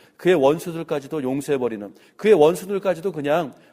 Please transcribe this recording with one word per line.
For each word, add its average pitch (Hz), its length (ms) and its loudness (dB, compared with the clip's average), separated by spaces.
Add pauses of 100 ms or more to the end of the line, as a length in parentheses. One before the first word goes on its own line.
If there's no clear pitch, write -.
(160)
그의 180 200 2
원수들까지도 156 880 -2
용서해버리는, 127 720 -4 (220)
그의 214 180 4
원수들까지도 180 800 2
그냥, 151 420 -2 (200)